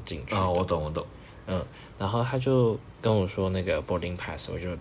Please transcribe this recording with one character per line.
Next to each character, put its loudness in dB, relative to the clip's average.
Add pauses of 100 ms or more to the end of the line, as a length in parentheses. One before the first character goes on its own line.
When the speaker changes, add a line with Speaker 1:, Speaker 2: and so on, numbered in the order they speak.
Speaker 1:
进 -6
去 -2
的。 4
Speaker 2:
哦， 4
我 2
懂， 2
我 -2
懂。 -2 (400)
Speaker 1:
嗯， -2 (380)
然 -2
后 2
他 0
就 6 (220)
跟 4
我 4
说 0
那 0
个 2
boarding -2
pass， -6
我 -4
就 -4 (120)